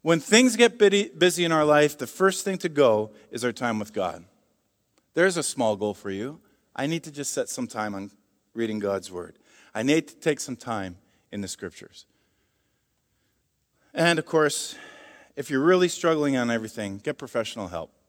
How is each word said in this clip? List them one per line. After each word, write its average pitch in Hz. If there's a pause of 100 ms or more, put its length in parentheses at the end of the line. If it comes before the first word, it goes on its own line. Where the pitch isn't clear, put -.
When 165
things 226
get 233
bitty-, 202
busy 170
in 165
our 156
life, 147
the 123
first 190
thing 190
to 180
go 117 (180)
is 117
our 123
time 117
with 104
God. 90 (920)
There's 175
a 151
small 110
goal 104
for -
you. 117 (340)
I 135
need 165
to 156
just 139
set 127
some 123
time 107
on 98 (420)
reading 110
God's 98
word. 87 (340)
I 110
need 151
to -
take 151
some 123
time 98 (340)
in 101
the 98
scriptures. - (1900)
And 165
of 156
course, - (640)
if 143
you're 139
really 180
struggling 156
on 120
everything, 110
get 147
professional 113
help. 82 (160)